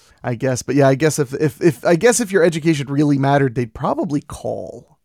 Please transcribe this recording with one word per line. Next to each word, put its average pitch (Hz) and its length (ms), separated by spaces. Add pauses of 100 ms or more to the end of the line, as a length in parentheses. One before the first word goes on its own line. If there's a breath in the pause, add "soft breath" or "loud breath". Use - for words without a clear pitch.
(220 soft breath)
I 127 140
guess. 127 260
But - 140
yeah, 139 120
I 135 60
guess 147 240
if, 139 160
if, - 260
if, - 240
I 175 120
guess 226 240
if 196 120
your 170 120
education 156 420
really 143 320
mattered, 135 380
they'd 120 180
probably 185 480
call. - 840